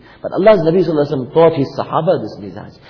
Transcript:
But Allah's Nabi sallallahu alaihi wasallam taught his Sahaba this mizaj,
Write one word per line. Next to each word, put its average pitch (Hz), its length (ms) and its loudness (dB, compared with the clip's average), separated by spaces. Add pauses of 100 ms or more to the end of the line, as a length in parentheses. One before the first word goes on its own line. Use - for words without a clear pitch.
(220)
But - 100 -8
Allah's 196 300 4
Nabi 165 240 2
sallallahu 147 220 -2
alaihi 135 180 -6
wasallam - 80 -18
taught 160 240 4
his 135 100 -2 (100)
Sahaba 131 440 -2
this 104 180 -12
mizaj, 98 380 -16 (120)